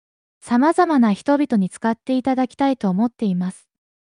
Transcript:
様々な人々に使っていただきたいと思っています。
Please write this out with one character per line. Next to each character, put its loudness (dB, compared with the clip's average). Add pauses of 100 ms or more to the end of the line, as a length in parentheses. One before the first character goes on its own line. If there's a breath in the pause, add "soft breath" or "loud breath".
(400)
様 0
々 2
な 4
人 -2
々 0
に 0
使 -6
っ -2
て -4
い -4
た -2
だ -2
き -12
た 0
い -2
と -2
思 0
っ -4
て -8
い 0
ま -4
す。 -18 (380)